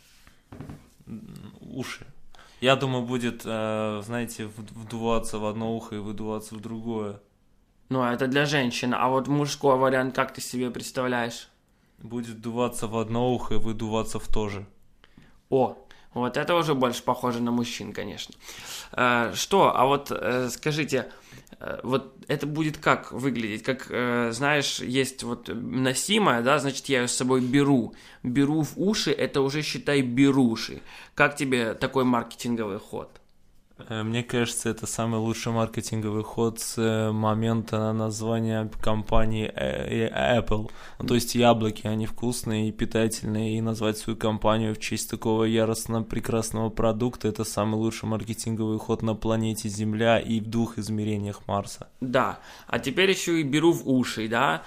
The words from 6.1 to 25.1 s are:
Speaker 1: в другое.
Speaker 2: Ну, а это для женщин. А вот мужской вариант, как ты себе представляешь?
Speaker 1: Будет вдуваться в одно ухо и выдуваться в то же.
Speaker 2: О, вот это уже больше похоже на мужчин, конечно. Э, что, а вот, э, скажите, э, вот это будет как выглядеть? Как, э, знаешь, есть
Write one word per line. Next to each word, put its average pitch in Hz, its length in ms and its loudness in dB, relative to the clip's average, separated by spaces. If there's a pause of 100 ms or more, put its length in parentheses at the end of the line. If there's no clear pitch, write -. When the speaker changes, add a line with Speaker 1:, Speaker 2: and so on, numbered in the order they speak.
Speaker 1:
в 107 60 -12
другое. 110 600 -6 (680)
Speaker 2:
Ну, 131 140 0
а 123 100 2
это 123 160 0
для 143 180 4
женщин. 127 480 0
А 120 140 2
вот 131 200 0
мужской 143 480 2
вариант, 131 380 2
как 127 180 -2
ты - 80 -12
себе 123 300 -4
представляешь? 120 800 -4 (500)
Speaker 1:
Будет 117 380 -8
вдуваться 117 500 -2
в 104 100 -4
одно 113 360 2
ухо 117 220 0
и 110 40 8
выдуваться 110 600 2
в - 100 -2
то 107 200 4
же. 101 180 -8 (840)
Speaker 2:
О, 127 280 2 (380)
вот 120 220 -2
это 151 200 2
уже 156 180 2
больше 123 280 0
похоже 120 380 0
на 120 120 0
мужчин, 117 400 -2
конечно. - 420 -10 (580)
Э, 120 420 4
что, 165 420 4
а 117 100 6
вот, 139 240 2
э, 123 400 0
скажите, 147 580 -2 (520)
э, - 240 -8
вот 131 320 -2 (100)
это 147 200 -2
будет 151 320 -2
как - 340 0
выглядеть? 117 500 -2
Как, 127 280 -4
э, 120 420 0
знаешь, 139 480 0
есть 131 420 -2